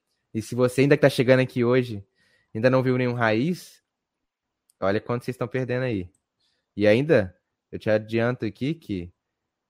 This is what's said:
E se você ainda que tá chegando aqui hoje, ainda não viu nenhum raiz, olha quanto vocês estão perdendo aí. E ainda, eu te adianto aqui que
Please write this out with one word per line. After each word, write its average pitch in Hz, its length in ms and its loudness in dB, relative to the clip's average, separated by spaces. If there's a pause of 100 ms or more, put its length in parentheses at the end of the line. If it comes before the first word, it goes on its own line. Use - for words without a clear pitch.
(340)
E 110 80 -4
se 117 140 -12
você 127 260 0
ainda 143 160 4
que - 40 -8
tá 139 80 6
chegando 127 300 2
aqui 127 240 -2
hoje, 120 420 -2 (480)
ainda 113 160 0
não 131 140 2
viu 127 140 0
nenhum 123 160 -2
raiz, 120 680 -2 (960)
olha 98 220 0
quanto 120 240 -6
vocês 127 100 -6
estão 123 120 -6
perdendo 127 360 -4
aí. 101 260 -6 (680)
E 101 120 0
ainda, 117 480 4 (360)
eu 90 80 -12
te 113 100 -4
adianto 113 560 -2
aqui 127 280 -6
que 95 380 -10 (580)